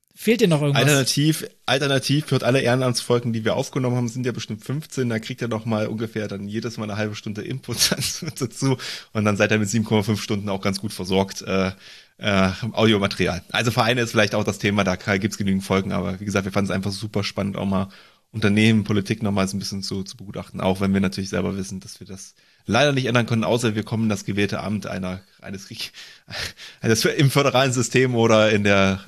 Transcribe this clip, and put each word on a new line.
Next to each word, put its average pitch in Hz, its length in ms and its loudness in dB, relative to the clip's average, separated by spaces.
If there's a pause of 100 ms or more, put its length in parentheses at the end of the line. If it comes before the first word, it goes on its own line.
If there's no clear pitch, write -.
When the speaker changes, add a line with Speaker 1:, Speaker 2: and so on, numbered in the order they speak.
(140)
Speaker 1:
Fehlt 233 280 2
dir 208 80 6
noch 147 120 4
irgendwas? 139 220 4
Speaker 2:
Alternativ, 143 640 4 (180)
alternativ 139 640 2
hört 131 140 2
alle 127 180 4
Ehrenamtsfolgen, 123 720 2
die 113 100 -4
wir 107 120 0
aufgenommen 127 400 -2
haben, 123 140 0
sind 123 160 -6
ja 120 80 -2
bestimmt 110 300 -10
fünfzehn. 131 460 -4
Da 113 80 -2
kriegt 123 240 -8
ihr 123 60 -2
noch 110 180 -4
mal 107 220 0
ungefähr 110 400 -4
dann 98 200 -8
jedes 113 300 -6
Mal 113 60 -8
eine 104 140 -6
halbe 107 180 -4
Stunde 107 260 -8
Input 123 360 -8 (120)
<laughs> - 60 0 (440)
dazu. 135 380 -2 (360)
Und 107 120 0
dann 101 120 2
seid 104 140 4
ihr 107 60 4
mit 104 120 0
sieben 110 160 0
Komma 107 180 4
fünf 104 180 0
Stunden 101 280 -4
auch 95 120 -4
ganz 98 180 -2
gut 107 140 -6
versorgt, 98 480 0
äh, 95 300 0 (460)
äh, 98 320 2 (240)
Audiomaterial. 98 680 2 (100)
Also 117 200 0
Vereine 120 300 2
ist 117 100 -2
vielleicht 107 240 2
auch 107 80 2
das 104 160 -2
Thema, 101 240 2
da 92 120 2
ka-, 101 220 0
gibt's 98 220 -2
genügend 98 240 0
Folgen. 95 280 0
Aber 92 280 -4
wie 104 60 -12
gesagt, 98 200 0
wir 98 60 -4
fanden's 98 240 -2
einfach 98 160 -2
super 104 320 -6
spannend, 98 340 -6
auch 95 80 -4
mal 98 220 0 (440)
Unternehmen, 107 520 4
Politik 104 400 -2
noch 104 80 -2
mal 98 160 0
so 98 100 -6
ein - 20 -4
bisschen 98 220 -8
zu, 98 220 -8
zu - 140 -14
begutachten. 101 440 -12
Auch 95 200 0
wenn 98 120 2
wir 98 80 2
natürlich 95 280 -2
selber 95 280 -2
wissen, 95 220 -8
dass - 200 -18
wir 92 80 -18
das - 280 -18 (300)
leider 139 280 2
nicht 131 140 0
ändern 120 180 2
können, 113 180 0
außer 110 320 2
wir 107 80 -2
kommen 113 200 -2
in 110 60 2
das 101 140 -2
gewählte 101 360 -2
Amt 98 280 -4
einer, 92 340 -8 (200)
eines - 300 -16
Reg-, - 200 -12 (440)
<laughs> - 460 -12
eines 113 220 2
im 147 280 4
föderalen 131 420 4
System 127 420 2
oder 110 360 6
in 104 120 2
der, 98 440 4